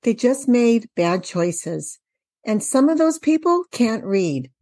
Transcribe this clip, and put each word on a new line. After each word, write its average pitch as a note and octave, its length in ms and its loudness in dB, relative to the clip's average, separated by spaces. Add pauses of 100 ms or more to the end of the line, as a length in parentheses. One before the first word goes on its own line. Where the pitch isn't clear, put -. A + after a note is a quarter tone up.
They A#3 120 0
just C4+ 340 0
made A#3 480 4
bad F3+ 280 0
choices. E3+ 720 -6 (440)
And G#3+ 200 -2
some C4+ 260 2
of D#4+ 80 2
those D#4+ 220 2
people E4+ 520 0
can't A3+ 320 -2
read. E3+ 480 -2 (120)